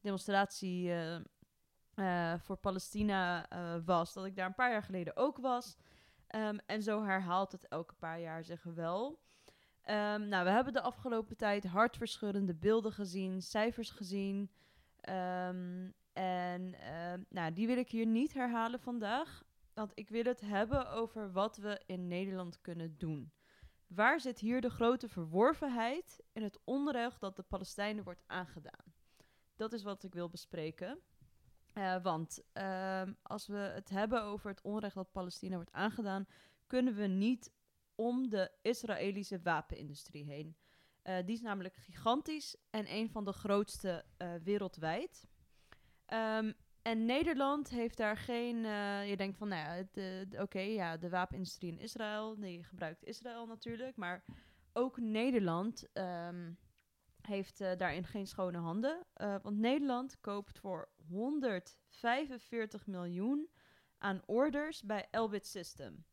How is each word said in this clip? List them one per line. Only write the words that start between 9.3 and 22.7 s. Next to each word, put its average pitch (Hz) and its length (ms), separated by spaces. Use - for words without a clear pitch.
Ehm, 208 460
nou, 190 160
we 180 60
hebben 240 220
de 254 80
afgelopen 233 560
tijd 202 280
hartverscheurende 202 880
beelden 208 380
gezien, 190 500
cijfers 226 480
gezien. 196 600
Ehm, 180 920
en, 180 680
ehm, 170 480
nou, 165 240
die 202 140
wil 247 120
ik 247 120
hier 226 160
niet 233 280
herhalen 240 460
vandaag. 240 600
Want 214 200
ik 214 140
wil 226 160
het 247 160
hebben 214 500
over 220 420
wat 202 240
we 208 300
in 180 200
Nederland 180 540
kunnen 165 380